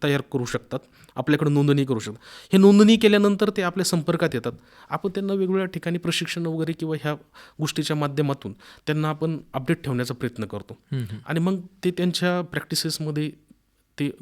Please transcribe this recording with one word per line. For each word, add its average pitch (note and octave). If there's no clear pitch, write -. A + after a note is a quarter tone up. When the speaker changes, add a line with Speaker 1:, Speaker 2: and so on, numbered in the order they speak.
Speaker 1:
तयार C#3+
करू B2
शकतात, -
आपल्याकडे D3
नोंदणी C#3+
करू C3
शकतात. G#2+
हे F#3+
नोंदणी G3+
केल्यानंतर G#3
ते G3+
आपल्या F3+
संपर्कात E3+
येतात, A#2+
आपण F#3+
त्यांना G3
वेगवेगळ्या F#3+
ठिकाणी F3
प्रशिक्षण E3+
वगैरे D#3+
किंवा D#3+
ह्या D3+
गोष्टीच्या D3+
माध्यमातून C#3
त्यांना D3+
आपण D#3
अपडेट C#3+
ठेवण्याचा B2
प्रयत्न A#2
करतो. G2+
Speaker 2:
हम्म, C3
हम्म. G#2+
Speaker 1:
आणि D#3+
मग F#3
ते F3+
त्यांच्या F3+
प्रॅक्टिसेसमध्ये D3+
ते C#3+